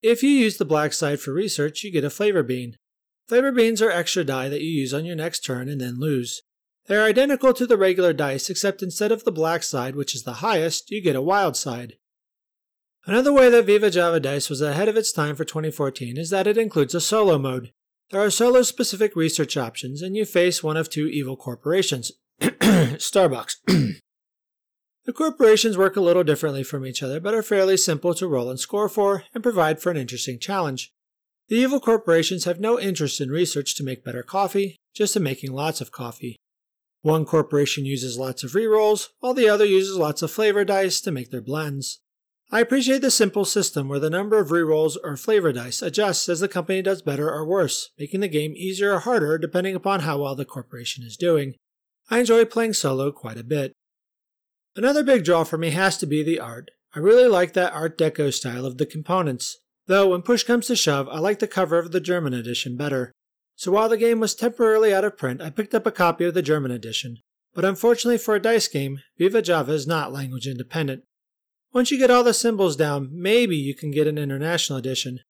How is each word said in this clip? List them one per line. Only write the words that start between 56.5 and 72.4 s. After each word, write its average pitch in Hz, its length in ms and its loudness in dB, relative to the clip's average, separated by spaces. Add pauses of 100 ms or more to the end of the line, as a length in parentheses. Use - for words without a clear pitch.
I 151 60 -10
really 233 300 6
like 180 240 2
that 180 180 0
Art 160 260 -6
Deco 156 360 0
style 123 320 -6
of 127 120 -8
the 147 80 0
components. 156 720 -4 (300)
Though, 196 220 4
when 180 120 0
push 233 220 0
comes 240 240 0
to 247 80 0
shove, 139 320 0
I 139 120 -10
like 202 200 0
the 214 80 -2
cover 170 320 0
of 165 140 -6
the 180 80 0
German 160 320 -2
edition 120 420 -6
better. 135 380 -4 (420)
So - 160 -4
while 214 160 4
the 226 80 2
game 226 240 2
was 214 160 -2
temporarily 220 580 2
out 196 120 2
of 202 120 -4
print, 131 240 -4
I 156 80 -8
picked 208 240 -6
up 220 120 0
a 220 80 0
copy 170 320 2
of 175 80 0
the 180 80 0
German 143 300 0
edition. 117 480 -10 (340)
But 175 100 -2
unfortunately 233 540 2
for 220 180 0
a 196 60 0
dice 226 260 2
game, 139 320 -6 (180)
Viva 196 240 2
Java 160 300 0
is 143 160 -2
not 156 240 -2
language 131 340 -8
independent. 135 580 -6 (680)
Once 247 180 2
you 285 80 0
get 254 140 6
all 247 140 6
the 233 80 4
symbols 196 420 0